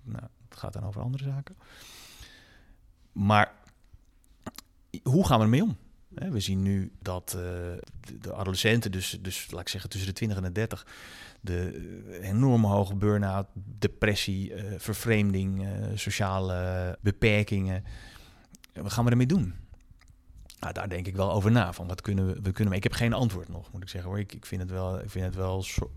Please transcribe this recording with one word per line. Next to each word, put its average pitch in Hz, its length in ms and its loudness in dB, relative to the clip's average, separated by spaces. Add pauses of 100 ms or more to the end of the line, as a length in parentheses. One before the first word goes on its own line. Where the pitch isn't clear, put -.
nou, 117 240 -10 (220)
dat - 100 -20
gaat 98 140 -10
dan 104 120 -8
over 98 180 -6
andere 135 220 -4
zaken. 139 320 -6 (1600)
Maar 104 400 6 (1500)
hoe 151 240 6
gaan 120 120 6
we 110 60 8
ermee 123 180 6
om? 220 140 0 (380)
Hè, - 160 -4
we 117 100 0
zien 95 220 0
nu 95 360 2
dat, 92 360 -6
eh, 90 60 -6
de, 87 800 -10
de - 140 -10
adolescenten, 101 580 2
dus, 92 280 -4
dus 92 300 -8
laat 87 100 -8
ik - 80 -8
zeggen - 220 -8
tussen 95 180 -4
de 92 60 -4
twintig 107 240 -2
en 92 60 -2
de 87 80 -2
dertig, 107 340 -4 (540)
de, 90 300 -4 (500)
eh, 92 80 -6
enorme 117 380 6
hoge 101 280 2
burn-out, 98 600 2
depressie, 101 1000 -2
eh, 98 240 -8
vervreemding, 98 840 2
eh, 98 60 -4 (240)
sociale 92 1080 -2
beperkingen. 101 840 2 (880)
Wat 98 200 -8
gaan 120 120 2
we 120 60 6
ermee 123 160 6
doen? 131 280 2 (1080)
Nou, - 160 -6
daar 95 120 -6
denk 90 180 -4
ik 95 100 -6
wel 95 160 2
over 104 180 4
na. 104 220 6
Van 87 140 -8
wat 90 140 -6
kunnen 95 260 2
we, 92 160 -2
we 95 100 0
kunnen, 101 220 2
ik 95 80 0
heb - 100 0
geen 117 200 2
antwoord 104 360 0
nog, 87 240 -10
moet 92 100 -10
ik 92 60 -12
zeggen, 92 220 -8
hoor. 101 80 -4
Ik, 101 140 -6
ik - 140 -16
vind 95 140 -4
het 90 100 -6
wel, 92 300 -2
ik 104 100 -8
vind 92 140 -4
het 92 100 -2
wel 95 280 -2
zor-, - 340 -2